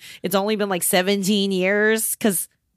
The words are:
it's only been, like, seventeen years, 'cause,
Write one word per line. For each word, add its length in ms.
it's 140
only 200
been, 120
like, 160
seventeen 680
years, 640
'cause, 340